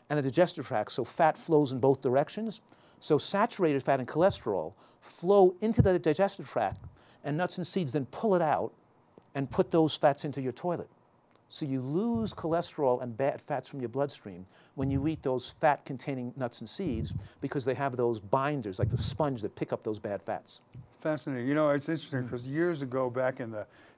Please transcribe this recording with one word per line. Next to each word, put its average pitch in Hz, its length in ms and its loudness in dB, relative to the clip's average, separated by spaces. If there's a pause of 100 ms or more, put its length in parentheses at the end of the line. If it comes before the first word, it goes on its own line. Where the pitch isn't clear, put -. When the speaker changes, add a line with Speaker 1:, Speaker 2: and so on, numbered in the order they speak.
Speaker 1:
and 151 100 0
the 135 40 -2
digestive 135 440 2
tract, 107 240 -2
so 123 140 -2
fat 156 320 2
flows 147 340 2
in 131 80 -4
both 135 220 4
directions. 156 600 -2 (380)
So - 180 2
saturated 175 640 2
fat 139 180 2
and 123 100 -4
cholesterol 107 640 0 (260)
flow 185 640 6
into 220 200 2
the 185 180 6
digestive 170 500 0
tract, 98 320 -2 (420)
and 147 140 -2
nuts 180 200 -2
and 175 80 -4
seeds 160 280 -2
then 139 140 0
pull 202 280 2
it 170 60 4
out 120 320 0 (640)
and 139 140 -2
put - 220 0
those 160 240 4
fats 147 300 2
into 139 160 -6
your 127 100 -2
toilet. 160 380 -6 (580)
So - 180 -6
you 131 160 -2
lose 208 520 -2
cholesterol 151 680 0
and 120 140 -8
bad 139 240 -2
fats - 300 -6
from 139 100 -10
your 120 100 -4
bloodstream 113 580 -6 (280)
when 135 160 -2
you 139 160 0
eat 160 160 -4
those 127 260 0
fat-containing 135 880 -2
nuts 127 240 -6
and 113 80 -10
seeds 123 460 -4 (260)
because 139 240 -4
they 127 100 2
have 131 220 -2
those 120 240 2
binders, 120 600 -2
like - 100 2
the - 80 0
sponge 135 460 0
that 101 120 -6
pick - 160 -6
up 120 120 -4
those 107 140 -4
bad 101 260 -6
fats. - 380 -8 (380)
Speaker 2:
Fascinating. 139 480 -4
You 143 80 2
know, 151 140 4
it's 143 180 0
interesting 139 360 -4
Speaker 1:
Mm. 120 60 -8
Speaker 2:
'cause 123 180 -8
years 160 340 -2
ago, 131 280 -2
back 127 300 -2
in 113 120 -8
the 107 80 -8
Speaker 1:
Mm. 101 60 -8 (320)